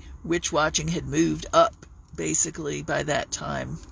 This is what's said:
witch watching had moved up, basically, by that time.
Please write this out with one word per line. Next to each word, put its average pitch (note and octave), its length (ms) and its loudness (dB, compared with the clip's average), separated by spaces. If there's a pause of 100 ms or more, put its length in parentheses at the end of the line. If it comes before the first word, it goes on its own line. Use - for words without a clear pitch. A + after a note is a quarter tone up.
(220)
witch E3+ 300 -2
watching D#3 360 2
had D#3 180 -2
moved D#3 480 2
up, - 320 6 (280)
basically, D3+ 680 -2
by D3 220 0
that D3 260 -2
time. C#3+ 480 -6 (140)